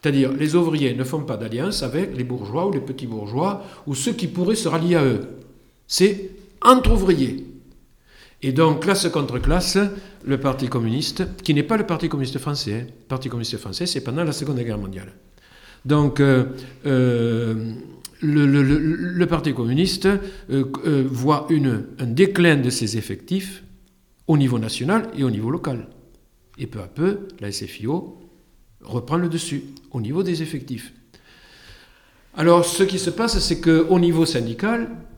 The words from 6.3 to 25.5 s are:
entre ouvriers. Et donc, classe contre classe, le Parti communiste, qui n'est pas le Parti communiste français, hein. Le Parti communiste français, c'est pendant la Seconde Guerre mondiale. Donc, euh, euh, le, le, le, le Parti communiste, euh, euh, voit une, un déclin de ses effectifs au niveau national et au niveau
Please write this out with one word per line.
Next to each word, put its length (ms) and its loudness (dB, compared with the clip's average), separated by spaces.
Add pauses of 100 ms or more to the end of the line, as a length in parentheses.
entre 320 8
ouvriers. 540 2 (960)
Et 100 -2
donc, 300 4
classe 260 2
contre 300 -2
classe, 400 2 (460)
le 140 0
Parti 300 -2
communiste, 560 -2 (180)
qui 120 2
n'est 80 2
pas 160 0
le 80 -2
Parti 240 -2
communiste 280 -4
français, 360 -4
hein. 120 -6
Le 220 -20
Parti 220 -6
communiste 260 -6
français, 300 -8
c'est 160 -4
pendant 220 -4
la 80 -2
Seconde 280 -4
Guerre 180 -4
mondiale. 340 -10 (760)
Donc, 340 2
euh, 240 6 (400)
euh, 880 0 (480)
le, 260 4
le, 160 6
le, 160 2
le 480 0
Parti 280 0
communiste, 520 0
euh, 580 -2 (220)
euh, 220 2
voit 400 0
une, 360 2 (140)
un 80 -4
déclin 500 4
de 140 0
ses 280 -4
effectifs 640 -6 (640)
au 100 4
niveau 220 2
national 580 -2
et 80 -2
au 60 2
niveau 200 -2